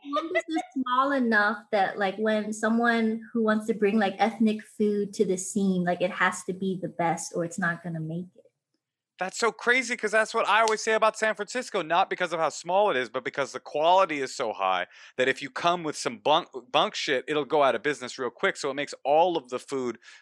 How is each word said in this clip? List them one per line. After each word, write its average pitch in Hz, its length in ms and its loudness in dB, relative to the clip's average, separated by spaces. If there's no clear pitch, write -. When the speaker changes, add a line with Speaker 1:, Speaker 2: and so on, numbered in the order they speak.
Speaker 1:
Columbus 320 440 -2
is 330 140 -2
small 262 380 0
enough 220 460 2
that, 196 260 0
like, 196 180 0
when 214 360 0
someone 226 680 2
who 233 100 0
wants 214 240 2
to 226 60 2
bring, 214 260 2
like, 190 200 0
ethnic 220 440 2
food 208 520 -2
to 214 100 2
the 180 100 0
scene, 185 480 0
like, 175 180 0
it 180 100 0
has - 340 -2
to 190 80 -4
be 185 280 -4
the 170 60 -4
best 170 480 -2
or 175 80 -2
it's 170 160 -8
not 170 240 -4
gonna 165 160 -8
make 165 280 -8
it. - 80 -20
Speaker 2:
That's 185 180 -8
so 226 140 0
crazy 240 460 0
'cause 208 140 -4
that's 214 220 2
what 220 140 0
I 208 140 4
always 220 200 0
say 220 120 0
about 214 240 2
San 220 180 -2
Francisco, 208 480 -6
not 170 260 0
because 180 240 -4
of 165 60 -2
how 156 100 2
small 190 400 2
it 143 80 2
is, 123 120 0
but 127 140 -6
because 139 280 -4
the 127 80 -10
quality 165 600 2
is 131 140 -6
so 113 180 -2
high 92 360 0
that 127 100 2
if 131 160 0
you 135 80 -10
come 175 320 0
with 151 120 -4
some 123 240 -6
bunk, 147 280 2
bunk 180 240 2
shit, 131 320 -2
it'll 147 180 -2
go 147 160 2
out 127 140 4
of 101 80 -6
business 131 340 -4
real 123 140 -4
quick. 190 260 -2
So 143 140 -4
it 131 40 -8
makes 143 280 -6
all 165 340 4
of 123 120 -8
the 123 100 -4
food 123 400 -4